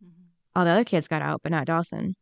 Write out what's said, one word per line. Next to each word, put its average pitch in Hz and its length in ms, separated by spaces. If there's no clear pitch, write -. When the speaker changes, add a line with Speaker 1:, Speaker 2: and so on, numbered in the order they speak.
Speaker 1:
Mm-hmm. 175 180
Speaker 2:
All 180 80
the 170 80
other 214 120
kids 160 220
got 151 160
out, 147 220
but 160 80
not 160 140
Dawson. 170 560